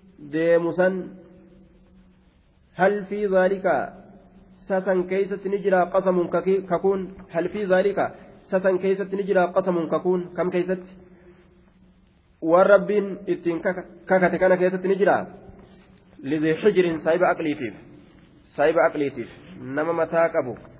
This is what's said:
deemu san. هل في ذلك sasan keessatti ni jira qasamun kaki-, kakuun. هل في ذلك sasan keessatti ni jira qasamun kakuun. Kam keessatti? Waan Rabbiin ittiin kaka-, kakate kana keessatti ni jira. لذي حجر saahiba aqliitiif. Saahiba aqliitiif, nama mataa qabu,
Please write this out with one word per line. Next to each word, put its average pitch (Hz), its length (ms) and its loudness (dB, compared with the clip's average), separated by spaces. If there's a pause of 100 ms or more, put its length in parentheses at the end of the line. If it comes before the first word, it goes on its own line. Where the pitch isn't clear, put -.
(200)
deemu 165 540 0
san. 180 500 -2 (1500)
هل 202 300 0
في 202 220 -4
ذلك 190 400 2 (1000)
sasan 185 400 -2
keessatti 190 420 -4
ni 196 140 -4
jira 185 300 2
qasamun 185 340 2
kaki-, 185 400 0
kakuun. 190 480 -2 (140)
هل 170 200 -2
في 208 160 -6
ذلك 185 340 2 (520)
sasan 185 280 2
keessatti 190 360 -2
ni 196 80 -2
jira 185 300 2
qasamun 180 360 0
kakuun. 180 460 -2
Kam 175 160 -2
keessatti? 185 380 -4 (1500)
Waan 175 260 4
Rabbiin 196 600 2
ittiin 165 340 -4
kaka-, 180 240 -6 (200)
kakate 180 340 2
kana 185 180 4
keessatti 185 300 0
ni 190 80 2
jira. 185 320 4 (960)
لذي 156 400 0
حجر 175 400 2
saahiba 175 260 2
aqliitiif. 147 640 -6 (600)
Saahiba 160 320 2
aqliitiif, 139 400 -4 (480)
nama 160 180 -2
mataa 165 360 0
qabu, 131 280 -4 (220)